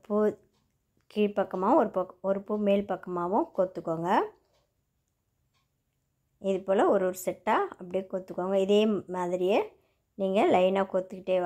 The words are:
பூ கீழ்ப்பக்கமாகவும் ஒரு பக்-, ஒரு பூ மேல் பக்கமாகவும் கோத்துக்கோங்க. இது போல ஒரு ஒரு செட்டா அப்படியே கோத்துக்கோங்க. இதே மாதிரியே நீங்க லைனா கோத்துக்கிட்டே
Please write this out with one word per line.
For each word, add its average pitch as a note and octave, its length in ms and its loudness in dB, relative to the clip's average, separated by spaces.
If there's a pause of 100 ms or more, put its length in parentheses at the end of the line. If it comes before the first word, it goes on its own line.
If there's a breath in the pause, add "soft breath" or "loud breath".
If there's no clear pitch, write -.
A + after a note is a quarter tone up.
பூ G#3 140 -2 (960)
கீழ்ப்பக்கமாகவும் G3+ 680 0
ஒரு G#3+ 140 0
பக்-, F#3 180 -4 (160)
ஒரு G3 160 -2
பூ G#3+ 120 -4 (100)
மேல் G3+ 240 2
பக்கமாகவும் F3+ 680 -2
கோத்துக்கோங்க. E3+ 540 -2 (2500)
இது F#3+ 40 0 (140)
போல G#3+ 240 4
ஒரு F#3 160 2
ஒரு F#3 160 -6
செட்டா G#3+ 320 -2 (220)
அப்படியே F#3+ 240 -4 (100)
கோத்துக்கோங்க. F#3 420 -4 (120)
இதே G#3 120 6 (380)
மாதிரியே F3+ 420 0 (640 soft breath)
நீங்க G3 320 2
லைனா F#3+ 380 2
கோத்துக்கிட்டே F#3 520 -4